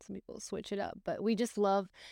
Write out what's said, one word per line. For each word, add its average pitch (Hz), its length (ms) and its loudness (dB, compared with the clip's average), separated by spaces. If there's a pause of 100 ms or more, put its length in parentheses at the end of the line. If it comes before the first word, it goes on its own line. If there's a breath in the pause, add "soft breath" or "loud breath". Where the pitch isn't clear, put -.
some 196 140 -10
people - 240 -12
switch - 320 -6
it 202 80 0
up. - 240 -4
But - 180 -2
we 220 140 4
just 233 200 0
love 196 320 4 (240 loud breath)